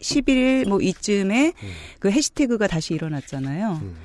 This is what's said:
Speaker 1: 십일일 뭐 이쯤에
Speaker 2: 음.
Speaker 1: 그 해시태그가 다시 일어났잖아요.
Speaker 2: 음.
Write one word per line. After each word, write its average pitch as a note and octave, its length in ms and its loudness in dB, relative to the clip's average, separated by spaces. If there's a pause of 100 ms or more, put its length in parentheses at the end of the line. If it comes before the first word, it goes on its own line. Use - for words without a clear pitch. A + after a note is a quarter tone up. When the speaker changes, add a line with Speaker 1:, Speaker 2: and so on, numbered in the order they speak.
Speaker 1:
십일일 C4 640 2
뭐 G3 140 2
이쯤에 G3+ 720 2 (100)
Speaker 2:
음. G#3 60 -10 (320)
Speaker 1:
그 G3 100 2
해시태그가 A#3 560 2
다시 E3 280 -2
일어났잖아요. D3+ 880 -4
Speaker 2:
음. F#2+ 140 -10 (100)